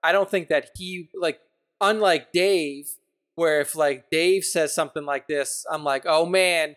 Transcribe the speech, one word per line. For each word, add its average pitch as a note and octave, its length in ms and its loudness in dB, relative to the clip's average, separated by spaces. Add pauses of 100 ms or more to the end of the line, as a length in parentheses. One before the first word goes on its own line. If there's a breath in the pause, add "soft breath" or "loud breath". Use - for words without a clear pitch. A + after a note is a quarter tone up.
I E3 100 0
don't G3 200 2
think F3+ 180 -4
that D3 260 -2
he, F3+ 380 -10
like, F3 260 -4 (400)
unlike G3+ 520 2
Dave, E3 640 0 (400)
where D#3 260 2
if, C#3 140 -4
like, C#3+ 340 0
Dave F3+ 360 2
says D#3 280 0
something D3+ 320 -4
like C#3 220 -6
this, C#3+ 420 -4
I'm D#3 140 -6
like, C#3 240 -2
"Oh D#3+ 180 4
man F3 520 2